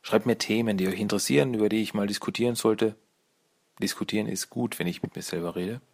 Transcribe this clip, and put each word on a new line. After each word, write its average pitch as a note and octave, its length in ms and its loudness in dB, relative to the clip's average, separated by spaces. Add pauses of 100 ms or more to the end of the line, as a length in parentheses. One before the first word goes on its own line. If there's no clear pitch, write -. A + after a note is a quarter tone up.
schreibt G#2+ 240 2
mir A#2 120 2
Themen, A2 380 0
die F#2 120 2
euch F#2+ 100 -2
interessieren, A#2+ 560 2
über G#2+ 140 2
die A2 140 2
ich G#2 120 -4
mal G2+ 120 0
diskutieren A2+ 480 -2
sollte. A2 420 2 (840)
Diskutieren G#2 460 -2
ist - 240 -6
gut, - 280 -4
wenn F2 100 0
ich F2 140 -4
mit - 120 -6
mir - 80 -8
selber E2+ 320 -4
rede. F#2+ 260 -4 (140)